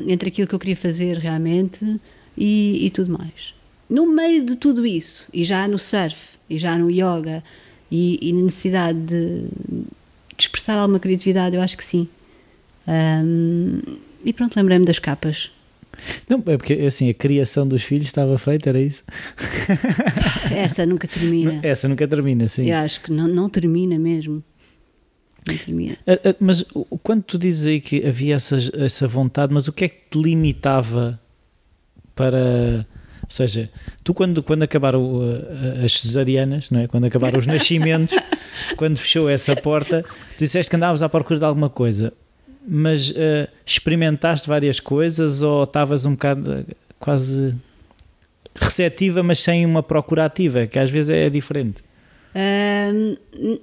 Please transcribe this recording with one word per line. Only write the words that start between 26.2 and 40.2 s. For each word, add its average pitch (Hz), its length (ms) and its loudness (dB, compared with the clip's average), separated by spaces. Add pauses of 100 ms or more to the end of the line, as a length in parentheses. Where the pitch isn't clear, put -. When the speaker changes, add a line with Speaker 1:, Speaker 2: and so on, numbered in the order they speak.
Speaker 2:
ah, 185 100 4
mas 185 240 4 (100)
o, 156 280 -6
quando 214 220 0
tu - 140 -4
dizes 170 280 0
aí 156 140 2
que 143 260 -2
havia 139 300 0
essa, 139 200 0 (180)
essa 139 340 0
vontade, 135 440 0
mas 143 160 2
o 151 40 -2
que - 120 -4
é 175 40 2
que - 200 -20
te 151 100 -2
limitava 135 1000 0 (920)
para, 123 720 2 (360)
ou - 80 -10
seja, 113 400 -2 (340)
tu 175 100 2
quando, 180 280 2
quando 156 200 0
acabaram, 131 600 2
ah, 127 600 -4
as - 160 4
cesarianas, 135 680 0
não 123 100 2
é? 120 60 0
Quando 120 180 0
acabaram 127 340 2
os 120 80 2
nascimentos, 160 680 2 (300)
<laughs> - 320 -10
quando 156 220 0
fechou 160 300 0
essa 139 280 2
porta, 151 460 0 (340)